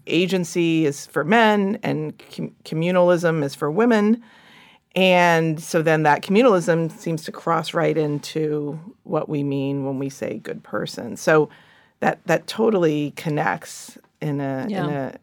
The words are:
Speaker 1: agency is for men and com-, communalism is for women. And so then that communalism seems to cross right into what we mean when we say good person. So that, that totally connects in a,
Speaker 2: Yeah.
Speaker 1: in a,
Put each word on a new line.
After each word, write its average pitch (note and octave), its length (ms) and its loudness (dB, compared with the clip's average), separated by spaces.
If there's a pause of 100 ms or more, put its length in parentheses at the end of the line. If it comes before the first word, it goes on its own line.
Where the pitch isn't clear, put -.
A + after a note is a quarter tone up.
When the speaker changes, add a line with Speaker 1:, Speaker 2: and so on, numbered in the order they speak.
Speaker 1:
agency E3+ 800 0
is - 180 -4
for - 180 -4
men G#3 600 4
and D3+ 340 -4 (180)
com-, - 180 -8 (120)
communalism E3+ 800 2
is C#3 100 -4
for D3 160 -4
women. A3 540 2 (720)
And E3+ 680 4
so D#3+ 220 -2
then D#3 200 4
that D3 200 4
communalism F3 760 2
seems E3 280 -6
to - 60 -10
cross E3 440 -4
right D#3 200 0
into D3+ 840 -4 (240)
what - 260 -4
we C#3+ 140 -2
mean C#3 420 -4
when C3+ 140 -6
we C#3 100 -6
say - 300 -8
good - 240 -12
person. - 540 -10
So D#3 320 2 (500)
that, - 260 0
that D#3+ 220 0
totally E3 680 0
connects - 840 -6 (240)
in C#3+ 200 -4
a, C3+ 260 -6
Speaker 2:
Yeah. G3+ 200 -4
Speaker 1:
in - 60 -4
a, C3+ 300 -6